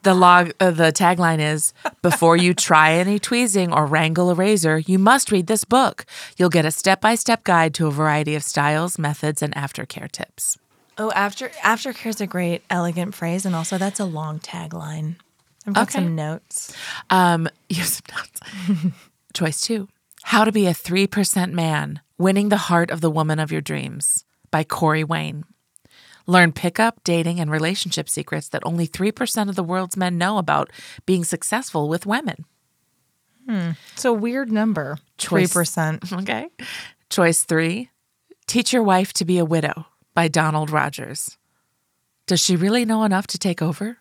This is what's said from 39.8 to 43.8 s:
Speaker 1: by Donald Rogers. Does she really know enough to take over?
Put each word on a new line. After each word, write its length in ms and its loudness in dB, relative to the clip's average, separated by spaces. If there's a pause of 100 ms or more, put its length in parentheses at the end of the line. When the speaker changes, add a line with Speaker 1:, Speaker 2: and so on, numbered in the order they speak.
Speaker 1:
by 140 2
Donald 420 0
Rogers. 680 -6 (920)
Does 140 0
she 140 2
really 300 0
know 200 0
enough 220 0
to 120 -10
take 240 -2
over? 380 -6